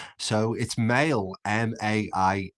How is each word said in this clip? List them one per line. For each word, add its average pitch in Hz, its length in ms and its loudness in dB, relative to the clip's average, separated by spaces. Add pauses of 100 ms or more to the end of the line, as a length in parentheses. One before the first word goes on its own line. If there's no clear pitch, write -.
(180)
So 110 360 0
it's 113 240 -4
mail, 120 560 2 (100)
M 113 380 0
A 107 320 0
I 95 440 2